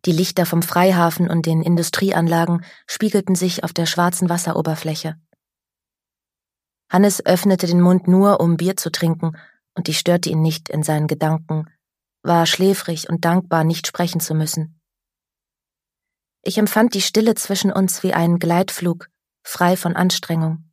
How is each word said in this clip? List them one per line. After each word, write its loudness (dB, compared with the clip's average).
Die 2
Lichter 0
vom 0
Freihafen 2
und -2
den 0
Industrieanlagen 0
spiegelten 0
sich -2
auf -6
der -2
schwarzen 0
Wasseroberfläche. -4
Hannes 2
öffnete 2
den 2
Mund 4
nur, 4
um 2
Bier -2
zu -6
trinken, -2
und -6
ich -2
störte 0
ihn 0
nicht -2
in -2
seinen 0
Gedanken, -2
war 4
schläfrig -2
und -2
dankbar, 2
nicht -2
sprechen -4
zu -4
müssen. -4
Ich -4
empfand 2
die -2
Stille 2
zwischen -2
uns -2
wie -2
einen 2
Gleitflug, -2
frei 0
von -4
Anstrengung. -2